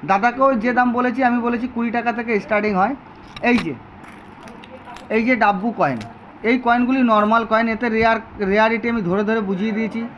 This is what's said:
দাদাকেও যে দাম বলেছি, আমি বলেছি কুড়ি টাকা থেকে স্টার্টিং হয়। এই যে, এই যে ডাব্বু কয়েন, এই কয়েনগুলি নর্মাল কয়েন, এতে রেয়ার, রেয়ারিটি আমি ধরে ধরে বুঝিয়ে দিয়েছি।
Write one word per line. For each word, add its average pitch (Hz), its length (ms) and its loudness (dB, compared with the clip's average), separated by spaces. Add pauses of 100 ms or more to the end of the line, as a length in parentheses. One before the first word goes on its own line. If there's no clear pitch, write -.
দাদাকেও 240 480 2
যে 240 200 0
দাম 247 180 2
বলেছি, 247 320 0
আমি 240 180 2
বলেছি 240 260 -2
কুড়ি 233 240 -4
টাকা 233 220 -2
থেকে 226 260 -2
স্টার্টিং 208 340 -2
হয়। 202 220 0 (460)
এই 240 160 2
যে, 165 160 -2 (1400)
এই 220 140 0
যে 254 120 2
ডাব্বু 208 420 0
কয়েন, 143 200 0 (460)
এই 247 160 2
কয়েনগুলি 247 440 2
নর্মাল 220 420 4
কয়েন, 220 220 0
এতে 226 220 -2
রেয়ার, 226 280 2 (220)
রেয়ারিটি 220 500 2
আমি 233 120 -2
ধরে 190 220 0
ধরে 220 180 0
বুঝিয়ে 196 300 -2
দিয়েছি। 226 360 -4 (100)